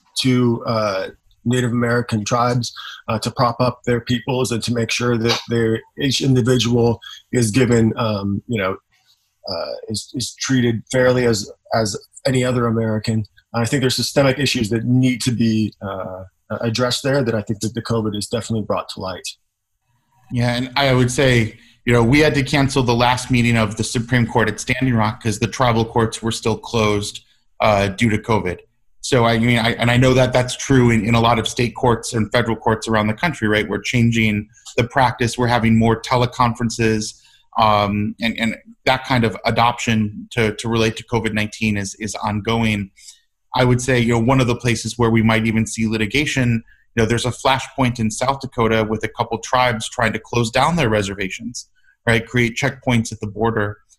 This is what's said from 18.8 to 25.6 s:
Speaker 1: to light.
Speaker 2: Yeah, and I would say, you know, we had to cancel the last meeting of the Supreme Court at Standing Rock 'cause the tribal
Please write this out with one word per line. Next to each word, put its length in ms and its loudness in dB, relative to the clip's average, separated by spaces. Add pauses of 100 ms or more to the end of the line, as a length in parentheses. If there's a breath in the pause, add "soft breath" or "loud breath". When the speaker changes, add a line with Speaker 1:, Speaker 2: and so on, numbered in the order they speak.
Speaker 1:
to 60 -12
light. 260 -10 (1040)
Speaker 2:
Yeah, 240 0
and 200 -4
I 200 4
would 160 4
say, 480 2 (260 soft breath)
you 80 2
know, 100 6
we 180 6
had 140 4
to 80 2
cancel 380 2
the 140 2
last 340 2
meeting 260 2
of 220 0
the 60 -4
Supreme 420 0
Court 240 0
at 100 -6
Standing 360 -2
Rock 260 0
'cause 160 -2
the 100 -2
tribal 380 2